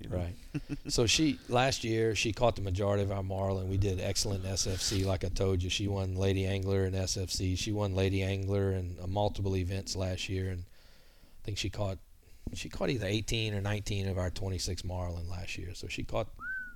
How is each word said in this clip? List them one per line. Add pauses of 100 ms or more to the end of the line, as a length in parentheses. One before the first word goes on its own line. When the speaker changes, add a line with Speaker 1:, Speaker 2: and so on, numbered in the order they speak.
Speaker 1:
you
know?
Speaker 2:
Right. (240)
Speaker 1:
<laughs>
Speaker 2:
So
she, (100)
last
year,
she
caught
the
majority
of
our
marlin.
We
did
excellent
in
S
F
C,
like
I
told
you.
She
won
Lady
Angler
in
S
F
C.
She
won
Lady
Angler
in,
uh,
multiple
events
last
year,
and
I
think
she
caught, (560)
she
caught
either
eighteen
or
nineteen
of
our
twenty-six
marlin
last
year.
So
she
caught (480)